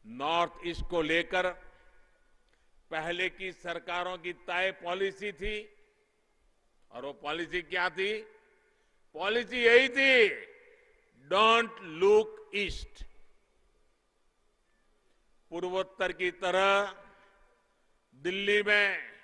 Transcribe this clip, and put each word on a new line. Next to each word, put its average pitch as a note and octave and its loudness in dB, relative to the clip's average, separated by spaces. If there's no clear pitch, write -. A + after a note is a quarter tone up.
नॉर्थ D3+ -2
ईस्ट E3+ -6
को E3+ 0
लेकर E3+ 0
पहले F3 -4
की F#3 -10
सरकारों F3 -8
की F3 -10
तय F3+ -2
पॉलिसी F#3+ -6
थी G#3 -10
और B2 -14
वो C#3+ -10
पॉलिसी D#3 -6
क्या F3+ -2
थी? G3 -4
पॉलिसी A#3 -2
यही A#3+ 8
थी, C4 4
"Don't G3+ 2
look G#3+ 6
east।" - -8
पूर्वोत्तर F#3 -2
की F3+ -2
तरह F#3+ 2
दिल्ली G3 0
में G3 0